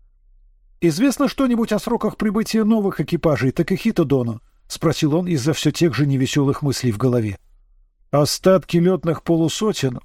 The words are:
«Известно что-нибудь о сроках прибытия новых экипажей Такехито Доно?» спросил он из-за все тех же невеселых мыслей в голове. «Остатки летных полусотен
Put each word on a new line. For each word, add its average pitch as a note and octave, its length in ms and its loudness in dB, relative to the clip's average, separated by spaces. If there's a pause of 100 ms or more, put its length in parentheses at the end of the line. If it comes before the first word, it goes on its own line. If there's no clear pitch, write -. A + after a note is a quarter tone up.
(800)
«Известно A3 460 2
что-нибудь A#3 460 0
о G#3 60 0
сроках A3+ 360 -2
прибытия G#3+ 480 0
новых G#3 380 0
экипажей C3+ 500 0
Такехито E3+ 540 0
Доно?» A#2+ 340 0 (280)
спросил D3+ 480 -2
он F3+ 120 -2
из-за D#3 240 0
все D3+ 200 0
тех E3 220 0
же C#3+ 140 0
невеселых C#3 540 0
мыслей B2+ 320 -2
в G2+ 40 -6
голове. A#2+ 400 0 (720)
«Остатки F3 640 2
летных E3+ 460 0
полусотен E3 800 -2